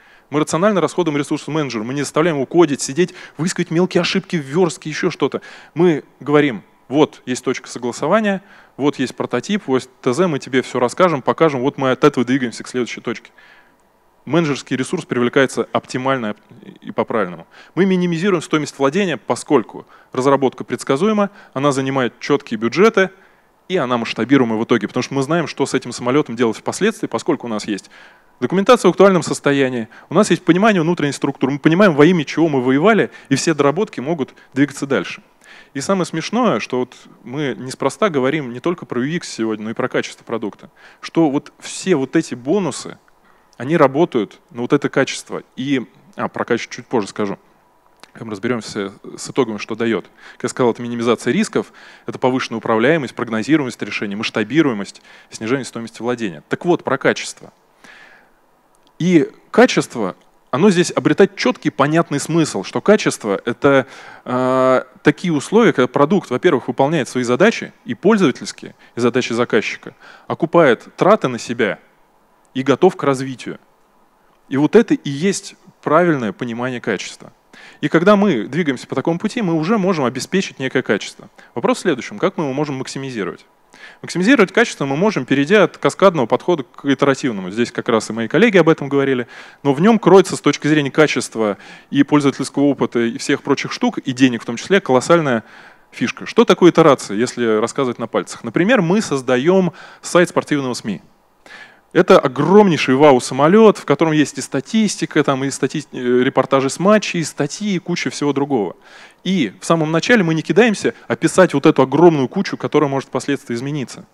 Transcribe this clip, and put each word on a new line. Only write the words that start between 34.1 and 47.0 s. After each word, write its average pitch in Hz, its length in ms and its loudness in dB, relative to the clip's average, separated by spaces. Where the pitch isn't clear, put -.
двигаться 143 340 -2
дальше. 120 360 -4
И 139 80 -8
самое 190 240 -2
смешное, 175 540 -2
что 127 220 -4
вот - 160 -8
мы 131 340 -6
неспроста 135 540 -4
говорим 135 420 -2
не 123 60 -12
только 170 280 -6
про 123 140 -6
U 127 60 -2
X 170 220 -6
сегодня, 110 360 -6
но 110 60 -8
и 113 40 -8
про 127 140 -4
качество - 360 -6
продукта, 110 440 -10
что 165 300 0
вот 143 300 -6
все - 340 -4
вот 135 220 -2
эти 160 180 -2
бонусы, 135 640 -4
они 139 200 -4
работают 139 640 2
на 120 120 -10
вот 123 100 -2
это 143 160 0
качество. - 560 -4
И, 131 320 -4
а, 120 120 -6
про - 160 -8
качество - 300 -4
чуть - 120 -16
позже 107 220 -2